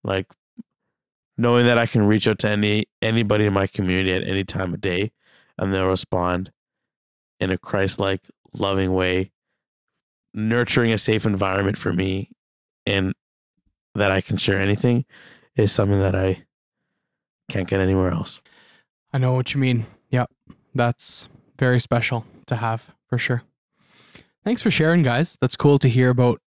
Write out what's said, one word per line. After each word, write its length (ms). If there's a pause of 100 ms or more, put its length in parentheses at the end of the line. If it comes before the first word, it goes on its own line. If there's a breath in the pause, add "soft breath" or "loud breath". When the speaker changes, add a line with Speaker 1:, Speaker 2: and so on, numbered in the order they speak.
Speaker 1:
Like, 240 (1080)
knowing 280
that 120
I 100
can 160
reach 240
out 120
to 100
any, 360 (160)
anybody 440
in 80
my 140
community 460
at 140
any 160
time 300
of 80
day, 300 (460 soft breath)
and 160
they'll 140
respond 640 (880)
in 120
a 60
Christ-like, 640 (320)
loving 400
way, 380 (1000)
nurturing 580
a 60
safe 280
environment 520
for 140
me, 380 (560)
and 280 (840)
that 160
I 100
can 160
share 220
anything 460 (500 loud breath)
is 160
something 280
that 160
I 280 (1040)
can't 180
get 140
anywhere 300
else. 300 (680 soft breath)
Speaker 2:
I 60
know 160
what 200
you 60
mean. 260 (260)
Yep. 180 (460)
That's 540 (300)
very 200
special 460 (220)
to 80
have, 380 (140)
for 120
sure. 240 (1000 soft breath)
Thanks 180
for 100
sharing, 320
guys. 360
That's 160
cool 240
to 80
hear 220
about 320 (140)